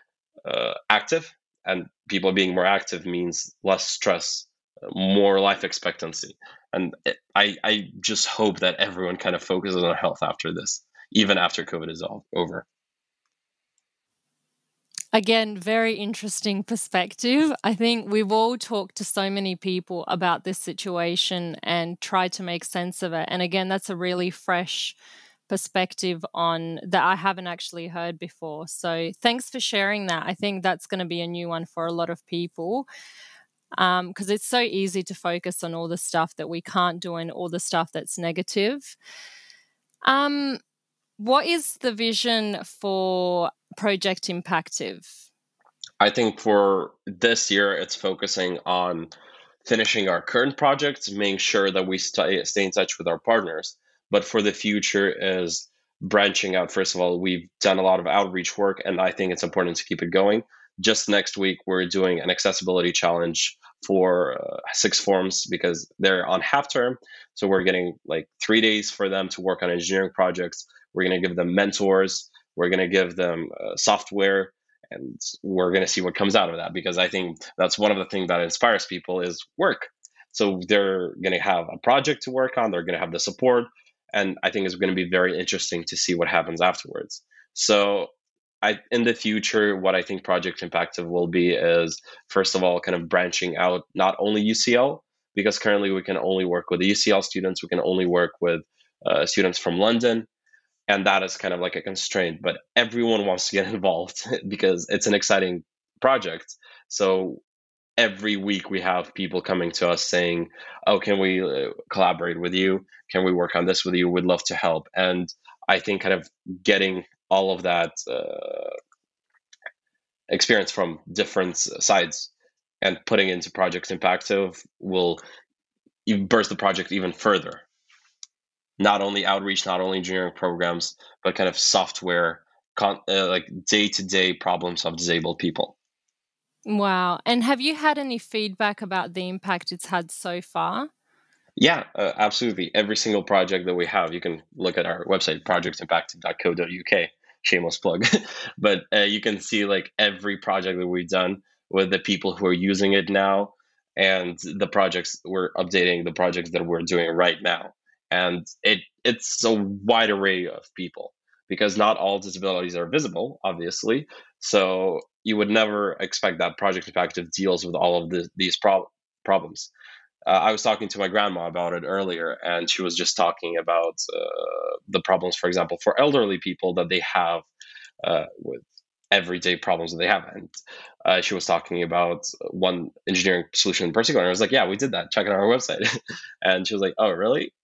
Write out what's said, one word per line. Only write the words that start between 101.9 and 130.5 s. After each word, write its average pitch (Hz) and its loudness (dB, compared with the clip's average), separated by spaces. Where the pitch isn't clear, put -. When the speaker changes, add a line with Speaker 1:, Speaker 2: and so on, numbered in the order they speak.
Speaker 1:
but 87 -2
everyone 117 2
wants 92 0
to 98 -4
get 98 2
<laughs> 110 -4
involved 90 -2
because 92 0
it's 98 0
an 104 4
exciting 95 0
project. 107 0
So 95 0
every 104 0
week 98 -2
we 95 -2
have 90 -2
people 90 -4
coming 90 -2
to 87 0
us 85 0
saying, 87 0
"Oh, 101 4
can 98 2
we, 95 2
uh, 69 -2
collaborate 87 0
with 87 -2
you? 95 2
Can 92 2
we 92 4
work 87 0
on 87 2
this 90 2
with 90 0
you? 87 4
We'd 90 2
love 90 2
to 87 -4
help." 82 -2
And 90 0
I 98 4
think 98 -4
kind 95 0
of 90 -2
getting 95 2
all 95 4
of 87 -4
that, 87 0
uh, - -6
experience 101 2
from 85 -2
different 92 0
s-, - -4
sides 90 2
and 90 0
putting 101 4
into 90 -4
Project 90 -2
Impactive 92 0
will 90 0
e-, 110 2
burst 101 2
the 92 -6
project 95 0
even 92 -2
further. - 0
Not 104 4
only 98 -2
outreach, 98 0
not 92 0
only 95 0
engineering 90 -2
programs, 87 -2